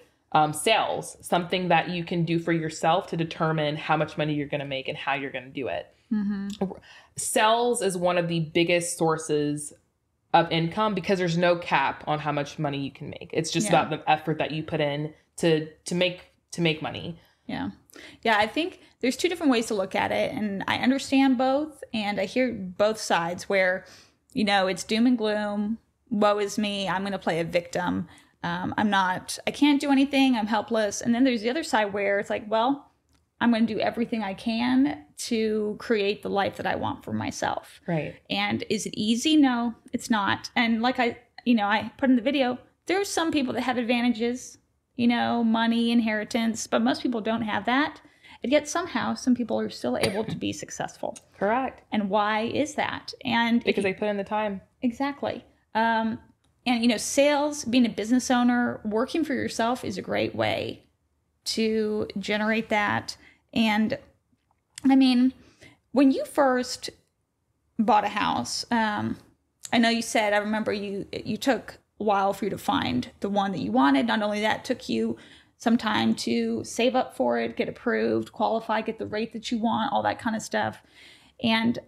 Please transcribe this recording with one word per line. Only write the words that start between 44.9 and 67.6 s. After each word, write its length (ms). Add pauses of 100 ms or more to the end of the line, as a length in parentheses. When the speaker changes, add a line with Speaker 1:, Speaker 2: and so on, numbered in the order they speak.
Speaker 2:
you 100
know, 340
money, 500
inheritance, 760
but 140
most 200
people 200
don't 220
have 220
that. 360 (400)
And 120
yet 160
somehow 460
some 200
people 240
are 100
still 280
able 260
to 120
be 180
successful. 640 (200)
Speaker 1:
Correct. 440 (100)
Speaker 2:
And 180
why 340
is 320
that? 380 (120)
And 320
if 80
Speaker 1:
Because 180
Speaker 2:
you 100
Speaker 1:
they 60
put 80
in 80
the 80
time. 380 (200)
Speaker 2:
Exactly. 600 (320)
Um, 440 (460)
and, 160
you 60
know, 100
sales, 680
being 200
a 40
business 420
owner, 540
working 400
for 80
yourself 500
is 140
a 40
great 340
way 480 (640)
to 600 (100)
generate 520
that. 480 (360)
And, 440 (920)
I 60
mean, 380 (580)
when 200
you 120
first 680 (840)